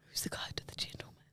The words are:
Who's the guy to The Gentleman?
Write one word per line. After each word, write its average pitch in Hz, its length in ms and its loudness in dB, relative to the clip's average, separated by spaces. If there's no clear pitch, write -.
Who's - 160 2
the - 60 4
guy - 280 0
to - 100 -2
The - 100 -6
Gentleman? - 380 0